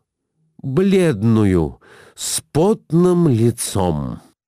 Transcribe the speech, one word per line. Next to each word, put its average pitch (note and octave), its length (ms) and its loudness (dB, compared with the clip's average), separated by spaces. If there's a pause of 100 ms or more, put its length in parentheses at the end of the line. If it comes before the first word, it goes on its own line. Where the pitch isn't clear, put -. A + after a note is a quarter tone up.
(640)
бледную, A2+ 1160 0 (340)
с - 280 -10 (100)
потным F3 760 0
лицом. F#2 920 -2 (280)